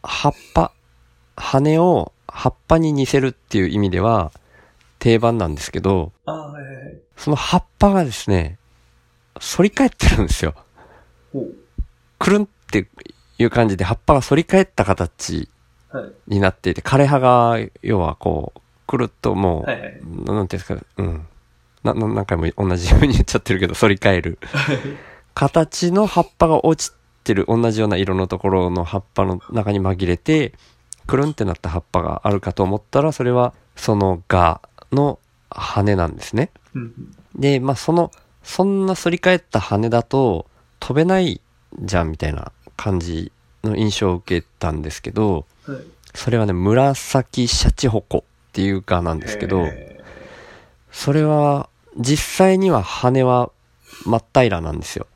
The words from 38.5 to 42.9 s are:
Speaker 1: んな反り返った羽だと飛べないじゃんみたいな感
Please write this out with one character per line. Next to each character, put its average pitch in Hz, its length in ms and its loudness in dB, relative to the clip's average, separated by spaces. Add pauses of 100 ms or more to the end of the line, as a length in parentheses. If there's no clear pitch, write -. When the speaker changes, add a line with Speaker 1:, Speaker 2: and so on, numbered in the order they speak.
Speaker 1:
ん 196 220 0
な 190 80 0
反 170 180 -2
り 175 60 -2
返 180 180 2
っ - 40 -4
た - 200 -2
羽 107 300 -2
だ 117 120 2
と 117 440 0 (340)
飛 - 140 -6
べ 156 100 2
な 190 160 2
い 165 220 -2 (380)
じ 95 180 -4
ゃ 85 40 2
ん 80 80 -2
み 80 60 -8
た 78 120 -4
い 76 40 -4
な - 180 -10 (280)
感 95 200 -2